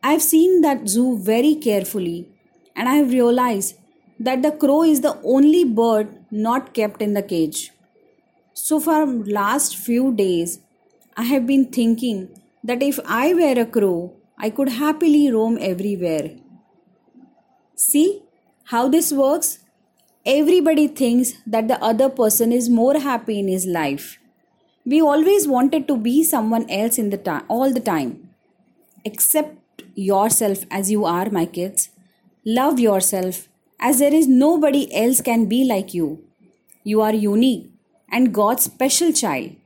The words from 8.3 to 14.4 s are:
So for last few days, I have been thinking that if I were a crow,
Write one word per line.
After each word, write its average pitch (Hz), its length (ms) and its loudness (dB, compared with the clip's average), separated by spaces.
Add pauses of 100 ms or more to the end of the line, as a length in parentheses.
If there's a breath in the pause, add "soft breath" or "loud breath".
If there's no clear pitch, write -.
So 302 240 -2
for 320 100 2 (400)
last 214 460 -2
few 240 260 0 (140)
days, 175 340 -2 (680)
I 233 40 -4
have 262 240 0
been 269 120 4 (140)
thinking 226 400 0 (540)
that 247 160 -2
if 285 100 -4 (220)
I - 20 0 (200)
were 277 120 2 (100)
a 226 120 -10
crow, 196 180 2 (540)